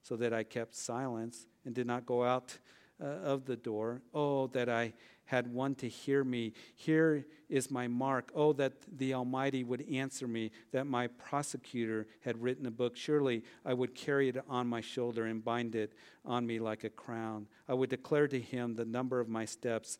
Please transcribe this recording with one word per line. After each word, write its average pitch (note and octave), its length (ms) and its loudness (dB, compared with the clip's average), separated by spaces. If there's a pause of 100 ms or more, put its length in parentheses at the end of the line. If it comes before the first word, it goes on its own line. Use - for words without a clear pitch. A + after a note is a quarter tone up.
so - 140 -4
that A#2 160 2
I A2 120 0
kept A2+ 300 -6
silence A#2 720 -6 (200)
and A#2 80 -6
did B2 120 0
not B2 200 -2
go B2 180 2
out, B2+ 340 0 (420)
uh, - 40 -6
of C#3+ 400 -2
the C3 120 -2
door. A#2 440 -4 (140)
Oh, C#3+ 340 2
that B2 220 2
I A#2 240 2 (320)
had B2 260 0
one C3 220 0
to B2+ 120 -6
hear C#3 380 2
me. A#2+ 300 -2 (200)
Here D#3 520 4 (240)
is C3+ 200 2
my B2 160 -2
mark. B2 480 2
Oh, D3+ 200 6
that C3+ 180 2 (260)
the C3 140 0
Almighty C3 500 0
would B2 200 -2
answer C3 440 -4
me, A2+ 240 -2 (200)
that C3+ 160 0
my B2 200 2
prosecutor A#2+ 1040 -2 (140)
had A2+ 200 -4
written C3 220 0
a B2 60 -2
book. A#2+ 260 -2
Surely C3+ 480 2 (180)
I B2+ 120 0
would B2 200 0
carry C#3 360 2
it C3 180 -4
on B2 180 0
my A#2+ 140 0
shoulder A#2 460 -2
and A2+ 180 -4
bind A#2 300 0
it G#2+ 180 0 (320)
on A#2+ 220 0
me A#2 120 -2
like A2 240 -2
a A2 80 -4
crown. A2 560 -8 (220)
I C3 60 2
would B2+ 160 2
declare D3 380 2
to C#3 120 -2
him A#2+ 340 -4
the A2+ 120 -4
number B2 340 0
of A2+ 80 0
my A2+ 160 -2
steps. - 560 -4